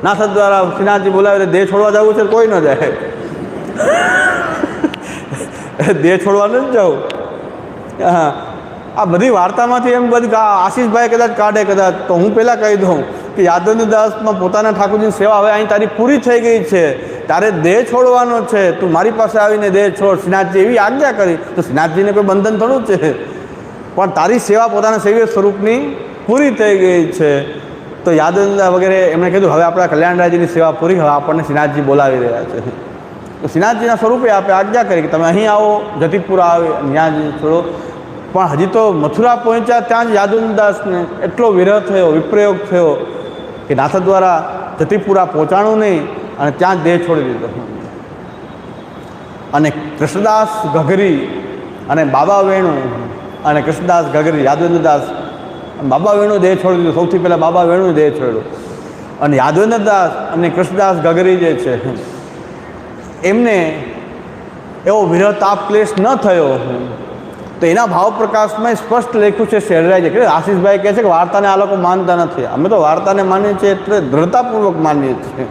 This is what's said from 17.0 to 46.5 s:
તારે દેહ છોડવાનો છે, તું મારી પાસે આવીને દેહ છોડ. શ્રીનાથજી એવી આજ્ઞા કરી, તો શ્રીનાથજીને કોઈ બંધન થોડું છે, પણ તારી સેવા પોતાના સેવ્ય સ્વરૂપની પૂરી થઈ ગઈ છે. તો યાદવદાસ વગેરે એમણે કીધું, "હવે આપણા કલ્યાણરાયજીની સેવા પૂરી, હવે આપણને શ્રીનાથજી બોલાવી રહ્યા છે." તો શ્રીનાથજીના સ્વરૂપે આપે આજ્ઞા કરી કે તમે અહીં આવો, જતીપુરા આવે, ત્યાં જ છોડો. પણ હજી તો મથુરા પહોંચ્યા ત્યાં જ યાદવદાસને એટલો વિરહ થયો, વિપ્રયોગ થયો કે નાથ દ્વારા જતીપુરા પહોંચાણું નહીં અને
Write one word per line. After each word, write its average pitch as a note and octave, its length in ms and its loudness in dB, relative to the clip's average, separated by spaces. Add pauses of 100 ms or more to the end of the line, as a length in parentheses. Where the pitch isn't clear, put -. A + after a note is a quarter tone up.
તારે F#3 240 2
દેહ F3+ 320 2
છોડવાનો B3 580 2
છે, G3 300 2
તું F3 200 -2
મારી F3+ 200 2
પાસે A3 280 0
આવીને G#3 300 2
દેહ G3 200 4
છોડ. G3 280 2
શ્રીનાથજી F#3 420 0
એવી A#3 180 4
આજ્ઞા B3+ 340 2
કરી, G3 240 0
તો - 260 -6
શ્રીનાથજીને E3 500 0
કોઈ G3+ 120 2
બંધન G3+ 360 0
થોડું A#3+ 260 0
છે, D#3 300 0 (800)
પણ F#3+ 140 0
તારી G3 300 0
સેવા A3 280 2
પોતાના A3 300 0
સેવ્ય G#3+ 280 2
સ્વરૂપની G#3+ 680 0 (300)
પૂરી C4+ 260 2
થઈ G#3 260 2
ગઈ F3+ 340 2
છે. C#3+ 480 0 (440)
તો F3 80 2
યાદવદાસ F#3+ 580 2
વગેરે F#3 260 2
એમણે F3 360 2
કીધું, F#3 220 2
"હવે D#3+ 100 4
આપણા E3+ 240 2
કલ્યાણરાયજીની F3 600 2
સેવા E3 240 2
પૂરી, E3 240 0
હવે D#3+ 140 2
આપણને D3+ 340 0
શ્રીનાથજી D3 380 0
બોલાવી C#3 360 2
રહ્યા A#2+ 260 -2
છે." A#2 180 -8 (800)
તો D#3 60 -6
શ્રીનાથજીના A3 480 0
સ્વરૂપે A#3 340 0
આપે G3 220 2
આજ્ઞા G3+ 320 2
કરી F#3+ 180 0
કે D3+ 60 -2
તમે D#3+ 200 0
અહીં G#3 240 2
આવો, G#3 300 2 (200)
જતીપુરા F3+ 440 0
આવે, E3+ 220 2 (240)
ત્યાં D#3 200 2
જ D3+ 200 -2
છોડો. D#3 480 -2 (540)
પણ F#3 120 2
હજી D3+ 200 0
તો A3 260 2
મથુરા F3+ 440 2
પહોંચ્યા A#3 440 0
ત્યાં A#3 320 0
જ G#3+ 40 0
યાદવદાસને G3+ 880 0 (180)
એટલો A3+ 280 0
વિરહ F#3+ 280 4
થયો, F#3 280 2
વિપ્રયોગ F#3 500 2 (120)
થયો E3+ 280 2 (680)
કે C#3+ 80 0
નાથ C3+ 200 0
દ્વારા F#3 640 2 (200)
જતીપુરા F#3+ 460 2
પહોંચાણું F#3 520 0
નહીં F#3+ 300 0 (300)
અને C#3+ 140 0